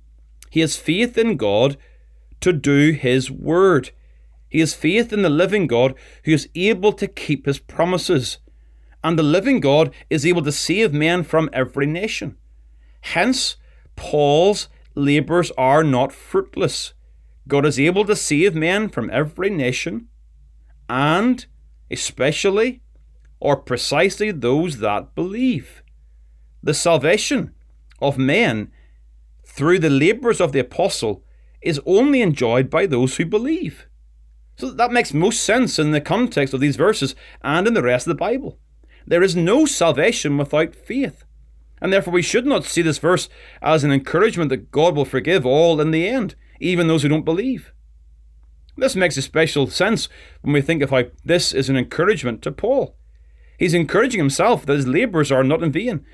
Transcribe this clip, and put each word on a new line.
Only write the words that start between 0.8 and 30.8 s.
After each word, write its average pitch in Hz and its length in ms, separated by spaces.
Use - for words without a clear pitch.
in 226 200
God 113 400
to 185 100
do 143 400
his 131 380
word. 165 640
He 143 100
has 156 140
faith 220 400
in 202 80
the 180 80
living 180 380
God 120 280
who 151 80
is 147 240
able 190 380
to 208 140
keep - 380
his 139 140
promises. 170 800
And 160 160
the 160 60
living 190 380
God 143 320
is 147 160
able 170 160
to 143 100
save 190 400
men 160 320
from 160 300
every 131 320
nation. 170 500
Hence, - 540
Paul's 151 720
labours 147 640
are 139 260
not 135 280
fruitless. - 840
God 139 180
is 131 140
able 180 260
to 208 100
save 160 380
men 185 360
from 113 220
every 156 380
nation, 165 580
and 170 560
especially 196 920
or 139 160
precisely 180 760
those 139 480
that 104 360
believe. 208 640
The 151 120
salvation 170 800
of 135 160
men 135 520
through 170 340
the 156 100
labours 208 520
of 156 100
the 143 80
apostle 123 640